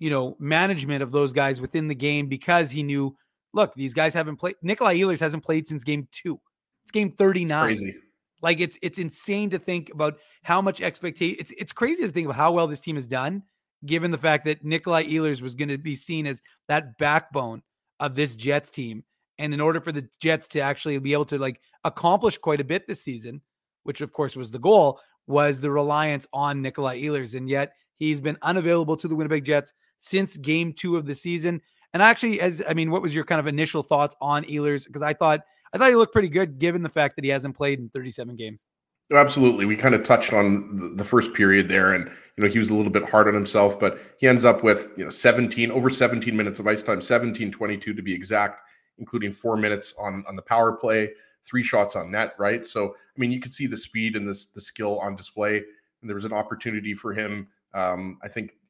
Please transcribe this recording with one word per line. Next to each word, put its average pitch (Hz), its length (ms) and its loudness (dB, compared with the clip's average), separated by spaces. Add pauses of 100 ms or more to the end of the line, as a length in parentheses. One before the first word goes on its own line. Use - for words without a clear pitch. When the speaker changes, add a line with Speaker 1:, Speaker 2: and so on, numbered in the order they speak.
Speaker 1:
you 160 100 -2
know, 135 300 -2
management 147 640 0
of 123 80 -8
those 143 200 2
guys 139 280 0
within 156 260 -4
the 151 80 -4
game 143 320 -2
because 139 460 2
he 147 100 -4
knew, 139 340 -2 (360)
look, 208 220 2
these 135 200 -8
guys 160 200 0
haven't 156 220 -4
played. 180 260 -6
Nikolai 190 340 2
Ehlers 180 240 2
hasn't 156 240 -4
played 156 240 -2
since 151 160 -8
game 147 260 -4
two. - 300 -10 (420)
It's - 80 -20
game 214 220 0
thirty-nine. 170 540 2
Speaker 2:
Crazy. 110 300 -4 (460)
Speaker 1:
Like, 165 180 2
it's, 175 220 -4
it's 175 160 -8
insane 196 520 -4
to 185 80 -4
think 175 320 -8
about 151 280 -4 (240)
how 180 180 0
much 196 200 -2
expecta-, 175 580 -4
it's, 165 140 -14
it's - 200 -14
crazy 320 300 -2
to 202 100 -4
think 165 140 -4
about 135 100 -6
how 156 160 4
well 170 140 2
this 151 140 -6
team 160 160 -8
has 131 100 -8
done, 135 380 -6 (420)
given 165 240 0
the 160 80 -2
fact 151 260 2
that 151 200 -2
Nikolai 160 400 0
Ehlers 156 360 -2
was 127 140 -12
gonna 139 240 -4
be 151 180 -8
seen 156 300 -6
as 135 160 -8 (260)
that 147 300 -2
backbone 139 640 -2 (360)
of 143 160 -4
this 135 200 0
Jets 143 340 -2
team. 113 360 -10 (340)
And 151 160 -4
in 147 60 -2
order 160 200 2
for 170 100 -10
the 143 160 -8 (140)
Jets 160 280 0
to 151 120 -4
actually 139 380 -2
be 139 160 -2
able 147 120 2
to, 147 120 -6
like, 135 240 -6 (200)
accomplish 175 540 0
quite 151 240 0
a 143 40 -2
bit 170 220 -4
this - 160 -10
season, 123 380 -12 (440)
which 143 180 -8
of - 100 -10
course 139 240 -4
was 123 140 -10
the 117 80 -10
goal, 165 420 6 (260)
was 143 360 2
the 147 80 -2
reliance 147 640 0
on 139 260 -2
Nikolai 131 400 -4
Ehlers. 139 340 -6
And 131 140 -8
yet 139 240 -2 (240)
he's 156 240 -2
been 143 220 -4
unavailable 165 560 2
to 170 100 -6
the 156 80 -4
Winnipeg 151 300 -2
Jets 143 260 0 (240)
since 190 400 -2
game 156 380 -2
two 170 240 -2
of 151 80 -6
the 143 80 -6
season. 170 480 -4 (320)
And 175 80 2
actually, 226 400 4
as, 175 260 -2
I 160 60 0
mean, 160 160 -2
what 180 100 0
was 170 140 -4
your 151 100 -2
kind 160 160 0
of 143 60 -2
initial 151 360 -2
thoughts 147 380 0
on 147 240 -2
Ehlers? 147 480 -4
'Cause 143 100 -8
I 151 120 -2
thought, 156 260 2 (320)
I 185 60 -4
thought 262 120 8
he 247 60 8
looked 220 160 6
pretty 202 160 4
good 156 300 -2
given 170 240 0
the 160 60 -4
fact 147 280 0
that 143 80 -8
he 135 60 0
hasn't 135 260 -4
played 139 240 -2
in 117 80 -12
thirty-seven 123 480 -12
games. 110 300 -12 (460)
Speaker 2:
Absolutely. 127 540 8
We 110 100 2
kind 127 180 6
of 113 100 2
touched - 280 6
on 101 440 2
the, 90 200 -6
the 101 80 -2
first 117 300 2
period 98 340 6
there, 95 240 4
and, 87 180 -2 (260)
you 104 80 0
know, 101 60 4
he 110 80 2
was 104 120 2
a 107 40 2
little 104 160 2
bit 98 180 0
hard 107 200 6
on 104 60 4
himself, 101 440 4
but 98 200 0 (200)
he 135 80 4
ends 123 180 6
up 117 180 6
with, 104 340 4
you 92 80 -8
know, 76 60 -12
seventeen, 117 600 2
over 127 200 2
seventeen 120 460 0
minutes 104 240 -2
of 101 60 -4
ice 107 160 0
time, 98 200 -2
seventeen 117 480 -2
twenty-two 104 440 -6
to 104 80 -10
be 92 120 -4
exact, 101 460 -2 (380)
including 110 340 -8
four 110 240 -4
minutes 104 420 -2
on, 98 300 -8
on 98 60 -12
the 95 80 -14
power 113 300 4
play, 110 380 0 (340)
three 127 180 -2
shots 104 340 2
on 87 140 -8
net, 104 280 -2
right? 110 280 0
So, 101 280 -4
I - 260 -12
mean, 123 120 0
you 127 80 -6
could 123 140 -14
see 143 120 -6
the 113 100 -6
speed 113 400 -6
and 101 100 -6
the, 98 180 -8 (100)
the 104 60 -18
skill 104 400 -6
on 101 160 -6
display, 104 420 -2 (420)
and 117 80 -18
there 104 80 -8
was 101 80 -10
an 110 80 -8
opportunity 107 640 -6
for 104 180 -10
him. 104 360 -8 (260)
Um, 92 480 -4
I 110 60 -14
think, - 280 -12 (140)